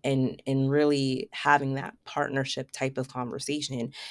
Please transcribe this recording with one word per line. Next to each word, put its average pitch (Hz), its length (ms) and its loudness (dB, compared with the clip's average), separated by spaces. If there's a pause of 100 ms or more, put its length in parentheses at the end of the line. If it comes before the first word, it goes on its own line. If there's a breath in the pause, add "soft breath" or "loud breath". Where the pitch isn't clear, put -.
and, 135 440 0
and 135 240 2
really 139 640 2
having 139 420 4
that - 200 -6 (100)
partnership 135 680 -2
type 135 260 -4
of 131 100 -2
conversation 135 840 -6 (180 loud breath)